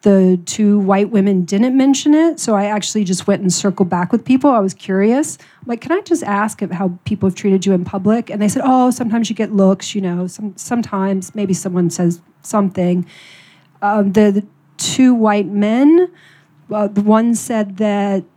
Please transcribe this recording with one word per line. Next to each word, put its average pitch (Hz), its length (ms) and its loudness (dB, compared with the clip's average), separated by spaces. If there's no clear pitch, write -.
The 185 440 4
two 208 340 0
white 196 300 0
women 196 360 0
didn't 233 300 0
mention 277 380 2
it, 320 280 2
so 226 120 -2
I 202 120 0
actually 208 400 -4
just 180 220 -2
went 202 140 0
and 190 100 0
circled 185 380 -2
back 175 220 -2
with 226 140 -2
people. 262 240 2
I 240 100 4
was 190 140 -2
curious. 220 640 0
I'm - 60 -16
like, 233 120 -6
"Can 262 140 -4
I 403 80 -2
just 339 220 -4
ask 214 380 -4
if, 170 100 -6
how 180 340 -4
people 196 240 -2
have 180 60 -4
treated 190 300 0
you 196 60 2
in 180 140 0
public?" 208 440 -2
And 208 120 -6
they 208 80 2
said, 254 160 -2
"Oh, 254 260 4
sometimes 233 380 -2
you 220 80 -6
get 220 160 -4
looks, 196 420 2
you 202 60 -2
know, 180 260 -4
some, 196 300 -10
sometimes 196 760 -4
maybe 196 200 -2
someone 180 360 -2
says 170 300 -2
something." 180 640 -2
Um, 202 300 0
the, 208 200 4
the 202 140 -2
two - 380 2
white 208 340 0
men, 254 640 4
uh, 208 160 -2
the 202 140 -2
one 220 320 2
said 214 440 -4
that 202 460 -2